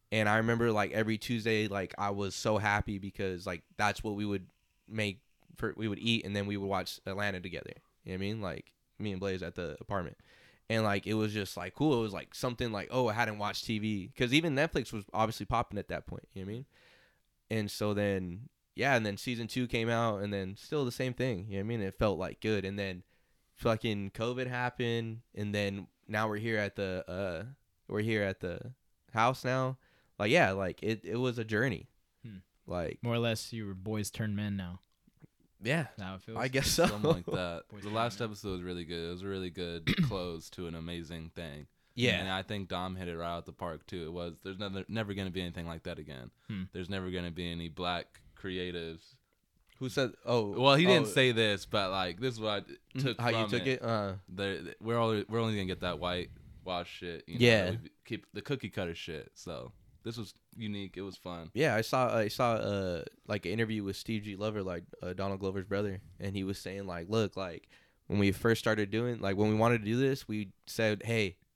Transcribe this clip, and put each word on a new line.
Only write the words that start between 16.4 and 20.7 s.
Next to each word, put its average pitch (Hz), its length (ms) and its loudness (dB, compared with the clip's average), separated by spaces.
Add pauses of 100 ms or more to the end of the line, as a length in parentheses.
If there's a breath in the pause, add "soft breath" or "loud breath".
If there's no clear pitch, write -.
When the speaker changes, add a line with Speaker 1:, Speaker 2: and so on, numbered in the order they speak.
Speaker 1:
know 92 40 -8
what 101 60 -6
I - 20 -6
mean? 127 120 -10 (840 soft breath)
And 107 200 0
so 104 220 0
then, 98 560 0 (260)
yeah, 131 220 4
and 110 80 2
then 101 140 0
season 117 280 -4
two 123 200 0
came 117 240 0
out, 113 320 2
and 101 100 -2
then 98 240 -4
still 147 300 -2